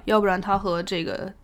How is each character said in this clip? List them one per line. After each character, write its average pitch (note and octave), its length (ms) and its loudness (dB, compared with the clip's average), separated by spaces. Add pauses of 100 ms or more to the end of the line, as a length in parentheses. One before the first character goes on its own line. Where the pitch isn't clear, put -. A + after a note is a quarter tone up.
要 G#3+ 160 4
不 G3+ 60 2
然 F#3 120 2
它 G3 200 0
和 F3 240 -2
这 F3+ 200 -4
个 F3 300 -6 (120)